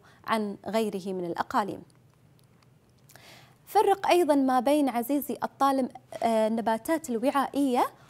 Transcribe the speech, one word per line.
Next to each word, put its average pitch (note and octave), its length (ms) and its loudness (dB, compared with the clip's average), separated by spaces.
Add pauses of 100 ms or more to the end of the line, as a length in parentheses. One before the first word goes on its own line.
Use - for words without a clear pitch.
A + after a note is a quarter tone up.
(260)
عن G#3+ 300 -2 (100)
غيره G3+ 460 -4
من F3+ 120 -6
الأقاليم. - 580 -4 (1800)
فرق G4 400 2
أيضًا D#4+ 280 4
ما C4 260 2
بين C#4 280 2
عزيزي A#3+ 540 -2
الطالب، C4+ 480 0 (320)
آه، A3 260 2
النباتات A3+ 640 -2
الوعائية C4 760 0 (240)